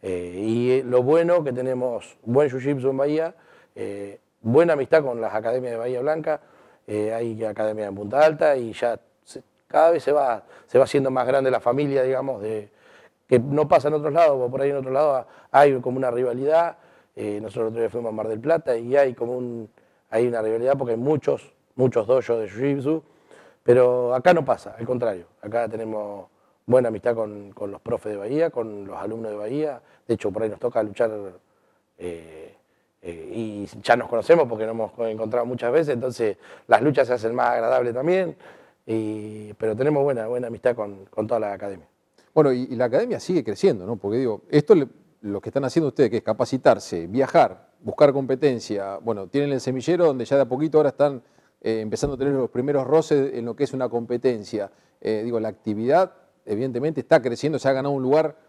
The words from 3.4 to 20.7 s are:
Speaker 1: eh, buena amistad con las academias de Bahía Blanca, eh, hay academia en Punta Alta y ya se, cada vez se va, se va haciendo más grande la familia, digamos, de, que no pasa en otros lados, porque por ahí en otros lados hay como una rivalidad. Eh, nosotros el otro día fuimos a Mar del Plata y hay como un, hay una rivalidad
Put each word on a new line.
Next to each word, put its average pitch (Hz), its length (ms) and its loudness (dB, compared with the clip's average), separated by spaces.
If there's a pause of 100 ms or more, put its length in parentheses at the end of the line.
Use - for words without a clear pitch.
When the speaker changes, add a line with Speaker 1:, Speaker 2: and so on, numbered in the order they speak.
Speaker 1:
eh, 101 460 -12 (220)
buena 156 320 4
amistad 147 280 2
con 120 200 -4
las 104 120 -4
academias 117 380 -2
de 117 60 -6
Bahía 123 240 -4
Blanca, 156 400 -2 (440)
eh, 107 280 -2
hay 117 320 -6
academia 107 420 -4
en 98 80 -8
Punta 104 240 -2
Alta 151 380 4
y 117 160 -6
ya 117 260 -4 (240)
se, - 180 -20 (240)
cada 160 260 4
vez 160 120 0
se 139 80 0
va, 131 320 0 (240)
se - 100 2
va 131 60 8
haciendo 135 260 2
más 131 160 0
grande 135 240 2
la 120 120 0
familia, 139 420 0
digamos, 131 380 -2
de, 107 280 -6 (560)
que 127 140 6
no 143 300 0
pasa 147 180 4
en 151 60 0
otros 151 180 0
lados, 151 260 4
porque 123 140 -2
por 135 100 -4
ahí 139 100 2
en 139 40 -2
otros 131 180 -4
lados 139 320 2 (240)
hay 143 300 8
como 127 180 -4
una 131 140 0
rivalidad. 135 680 0 (380)
Eh, 104 260 -6
nosotros 110 260 -4
el - 20 -
otro 113 100 -8
día 113 100 0
fuimos 117 200 -6
a - 20 -8
Mar 107 160 -6
del 110 140 -6
Plata 156 340 0
y 120 220 0
hay 135 160 4
como 120 240 -6
un, 117 320 -10 (400)
hay 117 180 0
una 117 140 -2
rivalidad 113 360 0